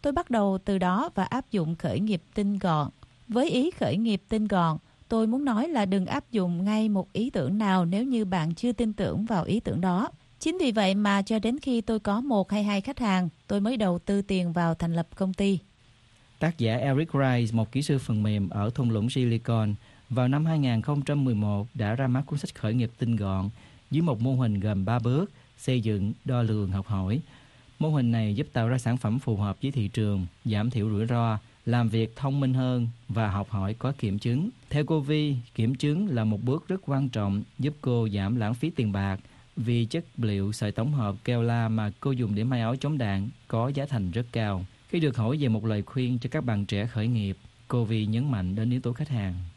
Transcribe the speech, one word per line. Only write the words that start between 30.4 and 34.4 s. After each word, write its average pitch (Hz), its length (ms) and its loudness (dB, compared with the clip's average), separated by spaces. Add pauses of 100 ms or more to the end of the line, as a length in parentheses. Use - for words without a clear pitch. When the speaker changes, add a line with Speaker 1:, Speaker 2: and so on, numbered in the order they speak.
Speaker 2:
giảm 107 240 0
thiểu 110 200 0
rủi 107 180 0
ro, 117 300 0 (280)
làm 117 240 2
việc 113 260 0
thông 139 240 -2
minh 131 140 2
hơn 127 340 0 (220)
và 110 200 0
học 98 200 -2
hỏi 101 300 -2
có 135 180 -2
kiểm 104 220 -2
chứng. 135 300 0 (200)